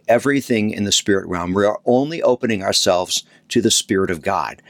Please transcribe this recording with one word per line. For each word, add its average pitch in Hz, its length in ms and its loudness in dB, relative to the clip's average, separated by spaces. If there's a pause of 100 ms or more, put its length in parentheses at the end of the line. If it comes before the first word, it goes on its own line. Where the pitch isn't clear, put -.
everything 120 640 0
in 101 160 -4
the 101 60 -2
spirit 95 360 0
realm. 90 260 -4
We 101 120 4
are 104 200 0
only 143 360 0
opening 113 420 0
ourselves 92 600 0 (260)
to 117 120 0
the 107 100 2
Spirit 95 380 0
of 82 120 -4
God. 82 480 -4